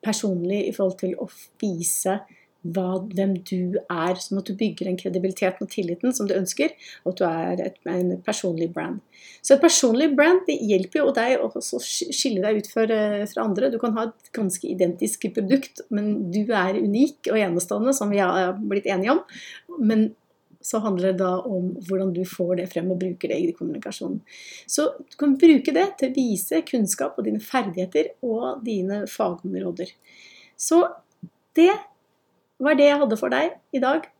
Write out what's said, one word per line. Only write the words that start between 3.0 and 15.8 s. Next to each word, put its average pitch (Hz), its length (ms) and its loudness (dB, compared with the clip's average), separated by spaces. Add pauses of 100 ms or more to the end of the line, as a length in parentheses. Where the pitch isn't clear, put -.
hvem 196 200 0 (140)
du 180 300 -2
er, 175 420 -2
sånn 196 200 -4
at 185 100 -10
du 190 80 -6
bygger 202 300 -2
den 180 120 -2
kredibiliteten 190 640 -2
og - 60 -14
tilliten 185 420 -2
som 208 140 -2
du - 80 2
ønsker, 202 380 -2 (300)
og 180 100 -2
at 180 60 -6
du 196 80 2
er 175 400 -2
et, - 120 -14 (100)
en 180 240 0 (100)
personlig 170 500 -2
brand. 165 260 -8 (420)
Så 277 140 6
et 277 80 2
personlig 285 520 4
brand, 349 320 6
det 294 100 0 (100)
hjelper 196 340 2
jo 277 140 2
deg 240 220 2
å 220 120 -2
også - 320 -6
sk-, - 320 -6
skille 202 300 0
deg 214 160 2
ut 202 100 -10
for, 220 220 0
eh, 208 380 0
fra 226 160 -2
andre. 220 260 0
Du 226 100 -4
kan 233 140 0
ha 226 140 -2
et - 260 -20
ganske 202 320 -2
identisk 185 680 -2
produkt, 226 480 0 (120)